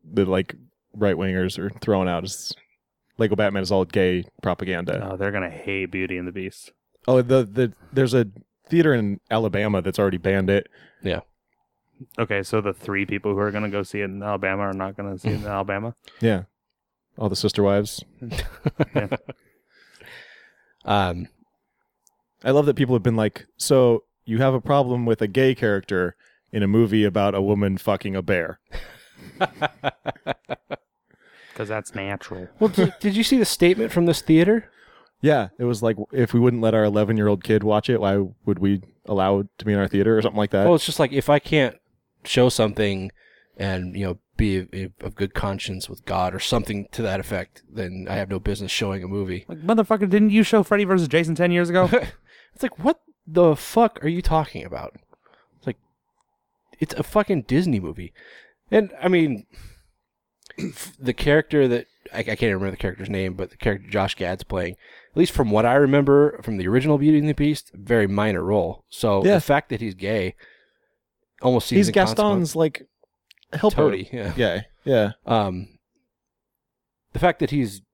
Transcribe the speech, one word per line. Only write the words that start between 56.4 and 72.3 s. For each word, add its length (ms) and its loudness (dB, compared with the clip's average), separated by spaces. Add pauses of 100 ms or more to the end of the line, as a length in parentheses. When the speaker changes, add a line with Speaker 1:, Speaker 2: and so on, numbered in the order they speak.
Speaker 3:
it's 160 -4
a 80 -6
fucking 400 -2
Disney 360 0
movie. 320 -12 (600)
And, 280 2
I 100 0
mean, 360 2 (1120)
<clears throat> 420 -12
the 140 -4
character 540 2
that, 180 -2 (260)
I, 100 -8
I 20 -4
can't 180 -4
remember 300 0
the 60 -12
character's 340 -6
name, 240 -4
but 160 -10
the 60 -20
character 300 -4
Josh 280 -2
Gad's 280 -6
playing, 300 -6 (380)
at 60 -4
least 160 2
from 180 0
what 160 4
I 80 4
remember 640 4
from 160 -6
the 100 -2
original 300 2
Beauty 220 4
and 100 0
the 60 0
Beast, 400 -2
very 320 2
minor 360 0
role. 460 -2
So 340 0
Speaker 1:
Yeah. 120 4
Speaker 3:
the 60 2
fact 280 0
that 120 -6
he's 120 -8
gay 400 -4 (1080)
almost 240 2
seems 180 2
Speaker 1:
He's 40 0
Speaker 3:
inconsequential. 400 2 (100)